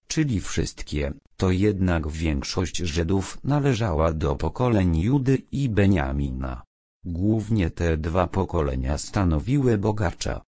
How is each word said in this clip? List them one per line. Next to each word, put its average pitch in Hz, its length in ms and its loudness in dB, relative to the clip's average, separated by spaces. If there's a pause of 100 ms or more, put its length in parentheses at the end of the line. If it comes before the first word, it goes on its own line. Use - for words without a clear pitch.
czyli 135 320 0
wszystkie, - 720 -4 (240)
to 95 140 2
jednak 92 580 2
większość 80 680 -2
Żydów 87 680 -2
należała 113 680 0
do 76 240 -2
pokoleń 90 640 2
Judy 131 420 2 (100)
i 139 160 -2
Beniamina. 69 920 0 (420)
Głównie 101 640 0
te 82 260 0
dwa 85 300 0
pokolenia 73 720 -2
stanowiły 107 800 2
bogacza. 104 640 -2 (120)